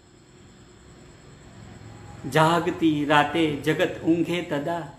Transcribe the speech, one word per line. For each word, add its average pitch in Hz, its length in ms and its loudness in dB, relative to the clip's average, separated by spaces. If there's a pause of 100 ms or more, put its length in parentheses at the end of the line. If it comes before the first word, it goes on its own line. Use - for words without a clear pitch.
(2250)
જાગતી 160 720 2
રાતે 147 520 2
જગત 156 460 -2
ઊંઘે 170 400 0
તદા. 160 560 -6